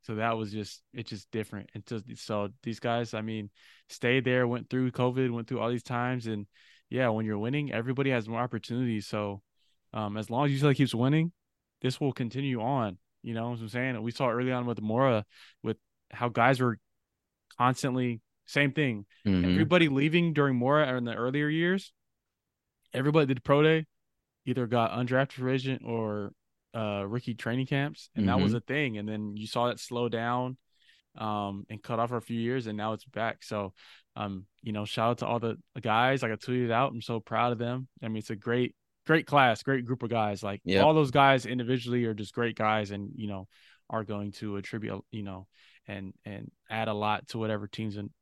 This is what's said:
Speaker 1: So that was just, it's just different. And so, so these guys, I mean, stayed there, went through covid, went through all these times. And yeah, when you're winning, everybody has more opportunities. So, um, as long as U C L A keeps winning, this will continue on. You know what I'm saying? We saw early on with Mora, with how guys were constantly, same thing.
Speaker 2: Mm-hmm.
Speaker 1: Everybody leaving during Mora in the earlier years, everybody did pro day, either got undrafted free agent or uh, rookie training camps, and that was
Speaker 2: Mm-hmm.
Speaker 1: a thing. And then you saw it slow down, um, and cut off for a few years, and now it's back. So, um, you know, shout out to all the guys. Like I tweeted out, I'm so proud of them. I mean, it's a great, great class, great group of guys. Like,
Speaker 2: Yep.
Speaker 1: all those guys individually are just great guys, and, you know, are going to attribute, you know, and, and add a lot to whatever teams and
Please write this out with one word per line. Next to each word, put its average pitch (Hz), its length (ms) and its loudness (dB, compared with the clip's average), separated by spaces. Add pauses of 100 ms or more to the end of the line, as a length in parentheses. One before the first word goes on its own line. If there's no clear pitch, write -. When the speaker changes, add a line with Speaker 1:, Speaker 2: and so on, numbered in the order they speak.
Speaker 1:
So 113 120 -8
that 113 240 0
was 107 120 -4
just, 104 320 -8 (120)
it's 120 160 -10
just 104 200 -12
different. 107 440 -6
And 104 120 -12
so, 113 140 -6 (140)
so 104 340 -4 (140)
these 113 180 -8
guys, 117 320 -2
I 110 80 -6
mean, 110 300 -6 (380)
stayed 123 360 0
there, 127 240 2
went 120 220 -4
through 127 220 0
covid, 127 380 2
went 117 180 -6
through 120 120 -2
all 113 100 0
these 120 120 -2
times. 123 440 -4
And 107 200 -4 (420)
yeah, 123 220 0
when 110 160 -2
you're 107 120 -2
winning, 135 340 -2
everybody 131 380 0
has 117 180 0
more 113 120 -4
opportunities. 120 680 -2
So, 101 360 -4 (500)
um, 104 240 -4
as 107 140 -6
long 131 160 2
as 143 60 2
U 135 60 -2
C 139 60 2
L 143 60 6
A 135 40 4
keeps 131 200 2
winning, 151 380 2 (500)
this 127 180 -2
will 139 120 0
continue 127 480 -4
on. 113 380 -2 (240)
You 117 120 -8
know 113 160 -4
what 117 100 -6
I'm 113 80 -8
saying? 123 340 -4
We 117 80 -2
saw 127 200 2
early 127 200 0
on 123 160 0
with 110 140 -2
Mora, 110 440 4 (380)
with 110 140 -2 (340)
how 120 180 -2
guys 123 300 6
were 123 200 2 (800)
constantly, 123 640 0 (260)
same 143 260 2
thing. 120 340 0 (200)
Speaker 2:
Mm-hmm. 92 180 4
Speaker 1:
Everybody 151 440 6
leaving 156 440 4
during 143 240 4
Mora 131 400 4
in 123 80 -2
the 117 100 -4
earlier 131 340 0
years, 170 440 0 (1000)
everybody 147 320 4
did 127 180 0
pro 143 180 6
day, 160 240 4 (580)
either 127 220 -2
got 113 260 2
undrafted 127 400 0
free 131 220 -2
agent 131 300 -4
or 107 480 -4 (440)
uh, 104 320 -2
rookie 117 260 -4
training 123 320 -2
camps, 143 480 -2
and 101 140 2
that 120 100 4
was 104 140 4
Speaker 2:
Mm-hmm. 120 40 0
Speaker 1:
a 113 40 -2 (120)
thing. 135 260 0
And 107 100 -6
then 107 280 -6
you 107 100 -8
saw 120 240 0
it 104 100 -6
slow 120 300 -4
down, 123 480 -2 (580)
um, 104 540 -4
and 110 120 -10
cut 117 160 -4
off 117 120 0
for 120 80 -2
a 104 40 -4
few 117 160 -6
years, 117 280 -2
and 107 100 -4
now 107 160 -2
it's - 140 -10
back. 113 360 -6
So, 101 300 -6 (440)
um, 98 280 -6 (180)
you 110 100 -6
know, 104 120 -4
shout 113 260 0
out 120 80 -2
to 120 80 -4
all 117 140 0
the 113 160 -2 (240)
guys. 120 420 2
Like 113 100 -2
I 107 40 -2
tweeted 123 340 -2
out, 123 220 2
I'm 113 100 -8
so 117 180 -4
proud 117 320 0
of 110 60 -2
them. 127 300 -4 (140)
I 113 60 -6
mean, 110 100 -2
it's 107 120 -8
a 110 60 -4
great, 120 380 0 (320)
great 160 200 4
class, 131 360 4
great 135 240 0
group 120 160 -2
of 110 80 -6
guys. 107 320 0
Like, 101 220 -6
Speaker 2:
Yep. 95 200 6
Speaker 1:
all 156 100 8
those 147 160 4
guys 135 360 6
individually 120 580 0
are 110 100 -2
just 104 200 -10
great 113 220 -2
guys, 107 340 2
and, 101 260 -8
you 107 120 -6
know, 98 200 -8 (400)
are 110 160 -4
going 101 280 -8
to 104 240 -8
attribute, 104 540 -8
you 107 120 -10
know, 95 240 -12 (420)
and, 98 240 -10 (120)
and 107 260 -12 (180)
add 110 200 -2
a 107 60 -2
lot 104 340 -2
to 117 100 -8
whatever 107 300 -2
teams 107 280 -6
and 104 140 -10 (120)